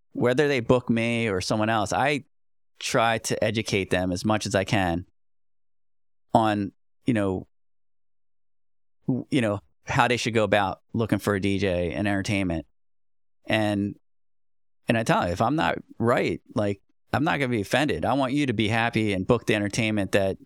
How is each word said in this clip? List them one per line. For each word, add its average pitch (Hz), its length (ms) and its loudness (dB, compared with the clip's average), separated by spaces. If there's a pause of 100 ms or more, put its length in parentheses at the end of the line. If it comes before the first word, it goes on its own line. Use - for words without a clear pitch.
(120)
whether 127 340 2
they 143 140 0
book 123 300 2
me 117 380 0
or 95 120 0
someone 107 300 -2
else, 104 240 0
I 135 300 0 (540)
try 117 380 2
to - 260 -4
educate 107 460 0
them 92 240 0
as 92 140 -4
much 107 180 0
as 101 100 -4
I 98 100 2
can 87 420 0 (1300)
on, 104 380 0 (340)
you 127 80 0
know, 98 320 -2 (1600)
w-, 123 220 -4
you 143 100 0
know, 104 200 0 (260)
how 120 220 2
they 120 100 2
should 113 160 -2
go 110 100 4
about 101 380 0 (100)
looking 110 260 0
for 104 160 0
a 95 60 0
D 98 180 0
J 90 340 0
and 87 140 -4
entertainment. 98 600 -2 (800)
And, 104 480 -2 (920)
and 117 100 2
I 113 60 -2
tell 185 180 2
them, 87 80 0
if 90 100 -2
I'm 123 160 0
not - 220 0 (200)
right, 120 440 0 (120)
like, 104 280 -2 (320)
I'm 127 100 2
not 170 140 0
gonna 135 100 -2
be 117 140 0
offended. 123 420 0
I 107 80 2
want 131 220 0
you 147 120 0
to 123 60 0
be 107 160 0
happy 113 460 0
and 92 120 -2
book 120 200 2
the 117 80 2
entertainment 104 580 -2
that 95 340 2